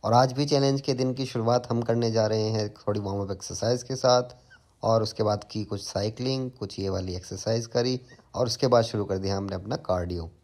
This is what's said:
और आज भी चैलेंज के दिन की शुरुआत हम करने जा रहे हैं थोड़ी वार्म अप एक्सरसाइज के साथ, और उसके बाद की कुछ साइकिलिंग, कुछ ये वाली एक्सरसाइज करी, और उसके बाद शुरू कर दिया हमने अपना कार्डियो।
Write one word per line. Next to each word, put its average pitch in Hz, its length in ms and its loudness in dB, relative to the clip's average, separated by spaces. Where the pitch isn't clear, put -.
और 107 100 2
आज 127 200 6
भी 143 120 0
चैलेंज 139 360 2
के 139 120 -2
दिन 131 200 0
की 131 120 -4
शुरुआत 120 440 0
हम 117 120 0
करने 117 300 2
जा 110 160 4
रहे 110 160 2
हैं 107 300 -2
थोड़ी 104 260 -4
वार्म 101 220 -4
अप 98 100 -4
एक्सरसाइज 120 520 -4
के 135 120 -6
साथ, 123 280 4
और 110 200 4
उसके 107 200 -4
बाद 104 280 0
की 107 120 -6
कुछ 98 180 -8
साइकिलिंग, 127 720 -4
कुछ - 280 -10
ये 98 100 -2
वाली 92 260 -4
एक्सरसाइज 113 520 -4
करी, 123 340 0
और 120 100 2
उसके 123 220 0
बाद 120 160 8
शुरू 107 220 -2
कर 95 120 -2
दिया 98 200 -2
हमने 98 180 -4
अपना 98 200 -6
कार्डियो। 87 560 -4